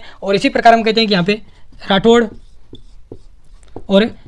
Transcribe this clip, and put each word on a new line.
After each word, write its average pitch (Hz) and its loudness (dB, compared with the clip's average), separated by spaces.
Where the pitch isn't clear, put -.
और 196 -2
इसी 269 0
प्रकार 233 4
हम 226 2
कहते 220 0
हैं 226 0
कि 202 0
यहाँ 175 0
पे 208 -4
राठौड़ 226 2
और 202 0